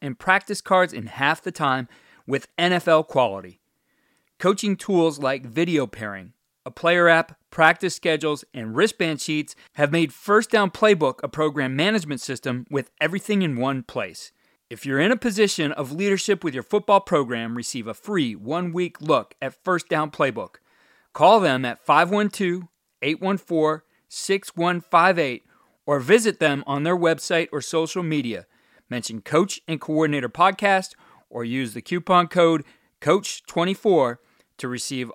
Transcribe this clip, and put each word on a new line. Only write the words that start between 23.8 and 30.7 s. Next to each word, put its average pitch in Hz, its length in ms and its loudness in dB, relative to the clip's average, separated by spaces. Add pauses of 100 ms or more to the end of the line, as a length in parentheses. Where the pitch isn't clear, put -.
six - 480 -4
one 175 240 0
five 170 380 4
eight 131 260 -4 (400)
or 143 160 0
visit 208 380 4
them 143 280 0
on 143 180 -2
their 175 120 2
website 170 560 0
or 147 80 -4
social 165 420 -4
media. 123 440 -4 (420)
Mention 113 320 -8
Coach 180 480 -2
and 160 100 -6
Coordinator 147 520 -2
Podcast 190 640 0 (340)